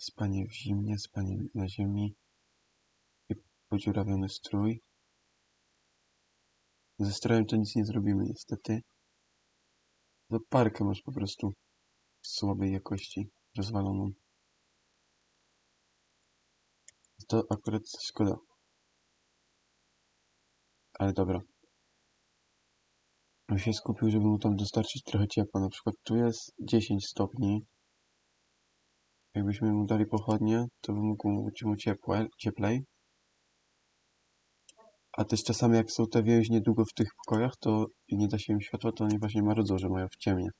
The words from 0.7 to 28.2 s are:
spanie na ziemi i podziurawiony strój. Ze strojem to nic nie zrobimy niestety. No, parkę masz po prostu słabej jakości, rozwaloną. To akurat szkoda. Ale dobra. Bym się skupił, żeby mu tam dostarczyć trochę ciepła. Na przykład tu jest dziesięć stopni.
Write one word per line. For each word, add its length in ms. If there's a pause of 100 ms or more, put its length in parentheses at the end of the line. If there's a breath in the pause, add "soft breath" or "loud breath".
spanie 460 (100)
na 140
ziemi 460 (1120)
i 60 (340)
podziurawiony 600
strój. 540 (2250)
Ze 140
strojem 340
to 100
nic 200
nie 80
zrobimy 400
niestety. 580 (1500)
No, 80 (100)
parkę 360
masz 180
po 100
prostu 400 (720)
słabej 500
jakości, 580 (260)
rozwaloną. 560 (3250)
To 220
akurat 320 (180)
szkoda. 360 (2500)
Ale 140
dobra. 280 (2000)
Bym 100
się 140
skupił, 380
żeby 140
mu 140
tam 180
dostarczyć 460
trochę 260
ciepła. 320
Na 80
przykład 340
tu 140
jest 440
dziesięć 460
stopni. 600 (1700)